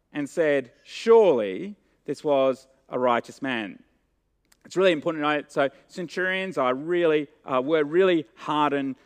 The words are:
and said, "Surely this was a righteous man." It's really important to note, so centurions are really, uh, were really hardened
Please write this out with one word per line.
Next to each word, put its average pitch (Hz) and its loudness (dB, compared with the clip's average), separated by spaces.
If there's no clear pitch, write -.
and 147 -6
said, 143 -2
"Surely 175 2
this - -10
was 135 0
a 127 -6
righteous 120 -2
man." 117 -8
It's - -14
really 185 4
important 156 -4
to 147 2
note, 151 -4
so 139 0
centurions 185 -6
are 127 0
really, 156 0
uh, 127 -2
were 156 2
really 170 2
hardened 143 -2